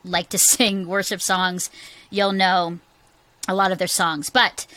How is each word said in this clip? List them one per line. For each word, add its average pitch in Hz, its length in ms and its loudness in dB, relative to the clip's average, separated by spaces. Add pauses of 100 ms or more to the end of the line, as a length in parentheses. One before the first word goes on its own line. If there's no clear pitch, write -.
like 175 260 -4
to 202 80 -4
<laughs> - 0 -
sing 196 500 2
worship 190 340 -2
songs, 180 480 -2 (400)
you'll 196 240 0
know 180 460 2 (680)
a 190 80 -2
lot 190 160 2
of 180 80 -2
their 180 80 0
songs. 160 420 -2
But - 480 2